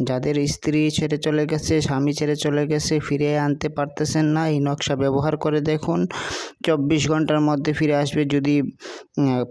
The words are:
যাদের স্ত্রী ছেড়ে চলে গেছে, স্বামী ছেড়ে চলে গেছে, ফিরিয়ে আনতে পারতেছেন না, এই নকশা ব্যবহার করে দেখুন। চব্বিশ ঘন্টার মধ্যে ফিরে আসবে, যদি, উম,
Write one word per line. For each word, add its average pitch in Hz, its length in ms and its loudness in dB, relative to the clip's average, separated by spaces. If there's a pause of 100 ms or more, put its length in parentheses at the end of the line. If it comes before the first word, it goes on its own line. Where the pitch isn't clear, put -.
যাদের 127 340 0 (120)
স্ত্রী 151 420 0
ছেড়ে 151 280 -2
চলে 151 280 0
গেছে, 151 360 -2
স্বামী 143 320 0
ছেড়ে 147 220 0
চলে 147 320 0
গেছে, 151 320 0
ফিরিয়ে 147 380 0
আনতে 147 320 0
পারতেছেন 151 560 -2
না, 156 240 2
এই 147 100 2
নকশা 143 360 -2
ব্যবহার 139 420 2
করে 151 240 0
দেখুন। 156 380 -2 (640)
চব্বিশ 151 440 2
ঘন্টার 151 320 2
মধ্যে 151 320 2
ফিরে 147 220 2
আসবে, 143 300 0
যদি, 143 300 2 (640)
উম, 127 340 2